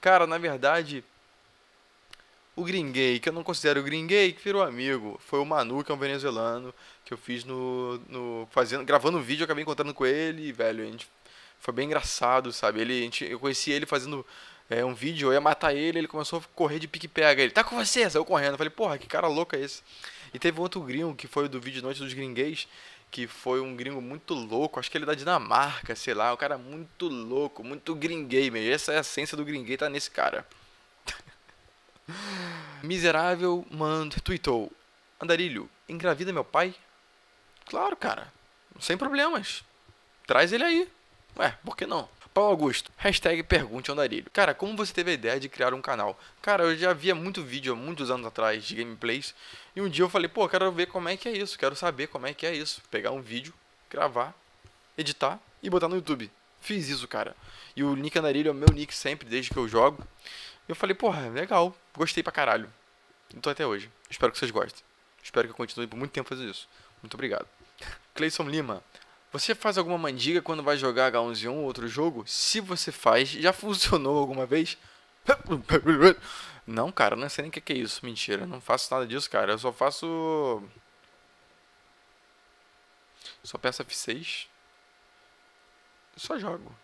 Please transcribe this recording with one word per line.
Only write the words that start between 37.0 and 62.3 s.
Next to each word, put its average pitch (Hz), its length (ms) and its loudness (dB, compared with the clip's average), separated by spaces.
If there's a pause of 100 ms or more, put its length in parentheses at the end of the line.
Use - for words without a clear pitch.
Claro, 381 320 -2
cara, - 340 -6 (480)
sem 175 200 -2
problemas, 277 640 -2 (640)
traz 160 260 6
ele 240 120 2
aí, 339 240 2 (500)
ué, 120 260 2
por - 120 -10
que 185 100 -6
não? 135 240 -4 (220)
Paulo 208 180 6
Augusto, 151 480 2
hashtag 170 440 2
pergunte 127 480 0
ao 143 40 -2
Andarilho. 135 380 -2
Cara, 175 220 4
como 214 220 -4
você 202 160 -2
teve 175 180 0
a 170 40 4
ideia 120 260 0
de 135 80 -10
criar 127 260 0
um 135 80 -8
canal? 107 340 -2 (240)
Cara, 202 220 4
eu 165 140 4
já 180 160 2
via 165 200 0
muito 180 300 -4
vídeo 131 300 -4
há 117 40 0
muitos 139 360 -4
anos 123 120 -4
atrás 110 400 0
de 104 120 -8
gameplays, 117 580 -4 (400)
e 190 60 -6
um 196 80 -2
dia 160 160 2
eu 180 40 0
falei, 175 200 0
"Pô, 196 200 2
quero 185 220 4
ver 175 160 -2
como 175 220 -4
é 190 80 -2
que 214 120 -8
é 233 40 -4
isso, 202 260 -6
quero 135 160 0
saber 151 320 -2
como 131 220 -8
é 147 60 -8
que 156 120 -6
é 170 80 -2
isso." 151 260 -6 (100)
Pegar 107 200 -2
um 135 100 -6
vídeo, 123 320 -8 (380)
gravar, 135 440 0 (600)
editar 143 440 -2 (200)
e - 80 -6
botar 175 200 2
no 180 80 0
YouTube. 139 340 -2 (300)
Fiz 185 280 -4
isso, 127 200 -6
cara. 104 260 -4 (400)
E 135 80 -2
o 143 140 2
nick 147 200 -2
Andarilho 151 320 2
é 151 40 2
o - 20 0
meu 143 180 8
nick 147 220 -4
sempre, 139 340 -6
desde 127 220 -2
que - 60 -4
eu 127 100 0
jogo. 120 400 4 (600)
E - 20 -8
eu 165 60 -6
falei, 190 180 0
"Porra, 170 360 -2
legal, 175 440 2 (220)
gostei 165 260 0
pra - 80 -2